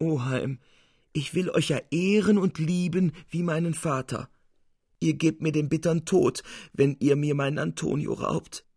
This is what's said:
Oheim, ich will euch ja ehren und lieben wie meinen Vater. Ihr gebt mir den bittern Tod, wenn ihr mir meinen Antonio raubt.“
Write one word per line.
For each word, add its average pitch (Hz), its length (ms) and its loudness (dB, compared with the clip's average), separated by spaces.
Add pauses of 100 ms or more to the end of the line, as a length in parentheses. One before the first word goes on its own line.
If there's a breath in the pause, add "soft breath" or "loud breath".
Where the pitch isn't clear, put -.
Oheim, 135 600 -2 (520 soft breath)
ich 147 220 -4
will 180 160 0
euch - 180 0
ja 151 100 0 (120)
ehren 196 480 4
und 190 180 0
lieben 175 560 0 (160 loud breath)
wie 165 140 -4
meinen 165 320 -2
Vater. 131 560 -4 (720)
Ihr 160 140 2
gebt 156 280 0
mir 156 100 0
den 151 160 0
bittern 160 380 0
Tod, - 360 2 (300 loud breath)
wenn 139 260 2
ihr 143 160 4
mir 147 200 0
meinen 143 240 -2
Antonio - 560 -2
raubt.“ - 500 -6 (120)